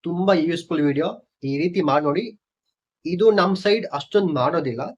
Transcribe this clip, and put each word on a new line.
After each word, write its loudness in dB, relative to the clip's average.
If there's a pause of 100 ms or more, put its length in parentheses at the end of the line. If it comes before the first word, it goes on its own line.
ತುಂಬಾ 0 (140)
ಯೂಸ್‌ಫುಲ್ -2
ವಿಡಿಯೋ, 0 (400)
ಈ -4 (100)
ರೀತಿ -2
ಮಾಡ್ 2
ನೋಡಿ. -2 (800)
ಇದು -2 (140)
ನಮ್ 2 (100)
ಸೈಡ್ 2 (120)
ಅಷ್ಟೊಂದ್ 0
ಮಾಡೋದಿಲ್ಲ -2 (160)